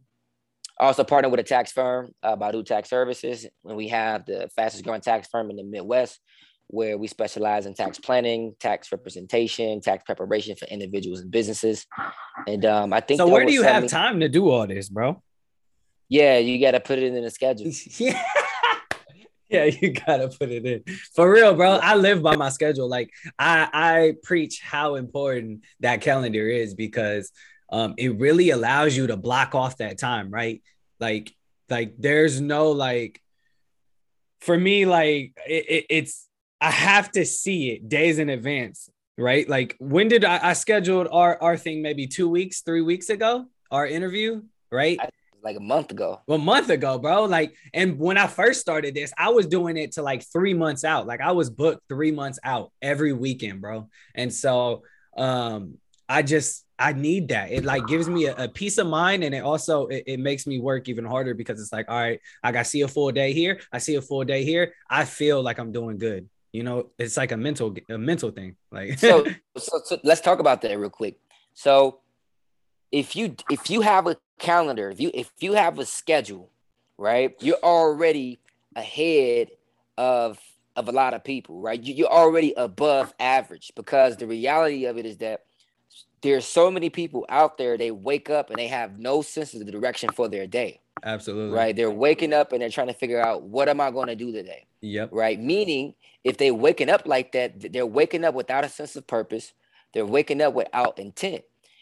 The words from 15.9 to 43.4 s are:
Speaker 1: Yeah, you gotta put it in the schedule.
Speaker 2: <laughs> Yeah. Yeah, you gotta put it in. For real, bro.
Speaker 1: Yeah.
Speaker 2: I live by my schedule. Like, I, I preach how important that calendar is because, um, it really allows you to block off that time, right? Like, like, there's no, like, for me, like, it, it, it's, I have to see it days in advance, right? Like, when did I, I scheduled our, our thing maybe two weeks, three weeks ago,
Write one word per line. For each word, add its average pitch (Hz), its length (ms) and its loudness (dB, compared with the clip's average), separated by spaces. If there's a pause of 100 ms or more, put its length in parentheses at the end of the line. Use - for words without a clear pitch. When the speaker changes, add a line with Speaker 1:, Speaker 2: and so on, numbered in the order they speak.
Speaker 1:
Yeah, 139 300 8
you 123 220 2
gotta 127 200 6
put 135 180 -2
it 131 160 0
in 123 80 -4
the 117 80 -6
schedule. 131 400 -2 (140)
Speaker 2:
<laughs> - 140 -18
Yeah. 262 240 -2 (1300)
Yeah, 170 160 2
you 143 280 2
gotta 131 360 0
put 131 220 -6
it 120 160 -6
in. 123 160 -4 (320)
For 175 160 6
real, 214 240 10
bro. 180 200 6
Speaker 1:
Yeah. 185 80 2
Speaker 2:
I 196 120 4
live 196 260 4
by 151 140 4
my 143 140 0
schedule. 135 400 -2
Like, 123 220 -4 (280)
I, 160 340 2
I 165 420 4 (100)
preach 160 360 -2
how 147 360 -4
important 123 640 -6 (200)
that 120 200 0
calendar 117 480 0
is 117 260 -2
because, 104 560 -4 (400)
um, 110 260 -2
it 120 220 -2
really 160 320 6
allows 135 460 2
you 131 100 0
to 110 100 -2
block 123 380 0
off 127 240 -2
that 104 200 -8
time, 113 320 -4
right? 113 320 -4 (360)
Like, 110 340 -4 (360)
like, 117 280 -4
there's 139 440 2
no, 147 320 2
like, 123 480 -4 (1200)
for 175 180 2
me, 196 260 4
like, 151 480 2 (140)
it, 156 220 -2
it, 156 220 0
it's, - 380 -2 (320)
I - 100 2
have 196 420 4
to 180 120 2
see 156 460 -2
it 110 180 -10
days 151 300 2
in 151 100 0
advance, 131 600 -6 (260)
right? 127 320 2
Like, 127 300 -2
when 151 300 2
did 226 160 6
I, 175 260 2
I - 40 2
scheduled 185 560 2
our, 175 300 4
our 170 160 4
thing 160 260 -8
maybe 147 260 -4
two 175 200 -2
weeks, 180 340 -2
three 165 200 0
weeks 175 280 -2
ago, 226 360 0 (240)